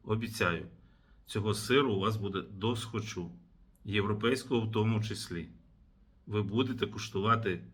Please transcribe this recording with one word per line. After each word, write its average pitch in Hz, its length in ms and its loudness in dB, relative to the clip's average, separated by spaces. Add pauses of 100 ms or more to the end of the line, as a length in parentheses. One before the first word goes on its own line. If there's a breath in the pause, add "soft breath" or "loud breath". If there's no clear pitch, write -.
Обіцяю, 107 600 0 (600 soft breath)
цього 104 280 -2
сиру 127 400 4
у 98 60 2
вас 107 180 2
буде 98 240 -2
досхочу, 101 880 -4 (540)
європейського 110 760 2
в 110 100 -2
тому 110 320 2
числі. 87 460 -6 (760)
Ви 104 140 0
будете 107 460 0
куштувати 104 760 0 (100)